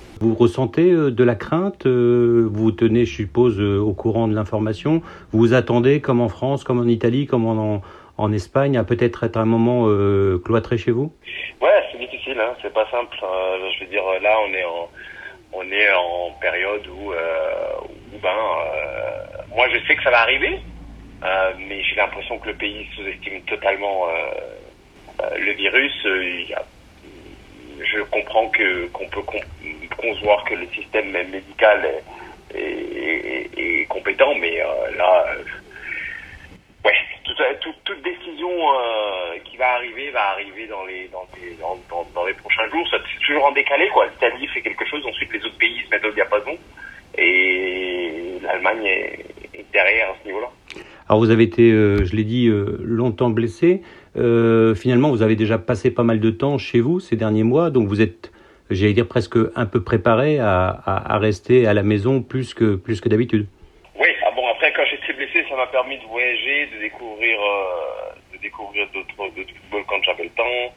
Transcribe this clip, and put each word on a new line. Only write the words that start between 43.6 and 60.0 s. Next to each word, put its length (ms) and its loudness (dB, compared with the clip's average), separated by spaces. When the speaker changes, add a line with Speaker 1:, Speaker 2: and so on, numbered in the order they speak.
Speaker 2:
quoi. 180 4
L'Italie 400 -2
fait 140 -6
quelque 240 -6
chose, 200 -6
ensuite 280 -8
les 100 -6
autres 140 -10
pays 260 0
se 60 -14
mettent 160 0
au 60 -2
diapason, 460 0
et 1300 0
l'Allemagne 420 0
est, 400 -2
est 200 -18
derrière 380 2
à 100 -10
ce 60 -18
niveau-là. 200 -6
Speaker 1:
Alors 100 6
vous 120 6
avez 120 6
été, 280 6
euh, 340 4
je 100 -2
l'ai 80 2
dit, 240 2
euh, 360 2
longtemps 460 0
blessé. 520 2
Euh, 600 6
finalement, 340 4
vous 120 2
avez 140 6
déjà 220 2
passé 360 0
pas 100 2
mal 180 2
de 100 4
temps 260 0
chez 220 0
vous 220 2
ces 160 -4
derniers 260 2
mois, 260 2
donc 200 2
vous 120 2
êtes, 300 -2
j'allais 240 2
dire, 140 0
presque 280 -2
un 100 -2
peu 180 0
préparé 560 2